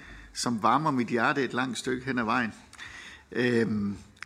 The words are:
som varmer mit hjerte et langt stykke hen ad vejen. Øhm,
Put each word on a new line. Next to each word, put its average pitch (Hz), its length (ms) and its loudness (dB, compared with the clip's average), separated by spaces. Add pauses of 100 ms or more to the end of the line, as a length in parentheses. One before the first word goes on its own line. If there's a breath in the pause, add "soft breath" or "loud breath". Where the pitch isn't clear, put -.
(340 loud breath)
som 117 300 -2
varmer 143 280 4
mit 123 160 0
hjerte 123 360 2
et 120 100 -2
langt 123 240 -2
stykke 127 280 -4
hen 127 140 0
ad 120 40 0
vejen. 113 280 0 (800 loud breath)
Øhm, 110 680 2 (280 loud breath)